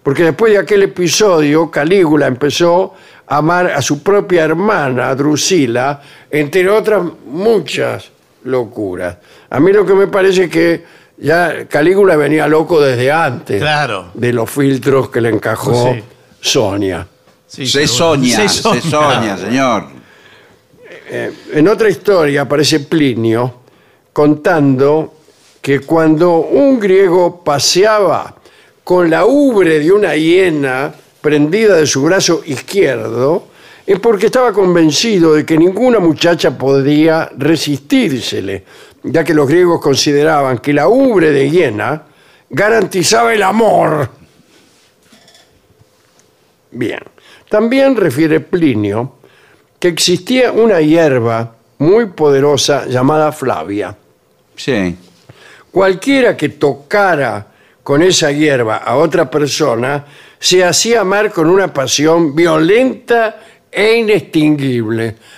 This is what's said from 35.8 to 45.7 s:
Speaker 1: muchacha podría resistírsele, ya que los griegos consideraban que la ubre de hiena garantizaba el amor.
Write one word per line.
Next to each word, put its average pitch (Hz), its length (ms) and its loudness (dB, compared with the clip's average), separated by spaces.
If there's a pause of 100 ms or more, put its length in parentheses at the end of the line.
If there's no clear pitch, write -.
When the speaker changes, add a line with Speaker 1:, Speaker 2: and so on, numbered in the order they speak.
Speaker 1:
muchacha 170 560 0
podría 147 800 0
resistírsele, 135 1300 -4 (400)
ya 160 200 -2
que 165 100 -2
los 147 140 2
griegos 170 340 2
consideraban 143 800 0
que 147 120 -4
la 147 160 2
ubre 214 440 2
de 139 180 0
hiena 143 540 -2 (460)
garantizaba 214 840 0
el 214 80 0
amor. 175 640 0 (2750)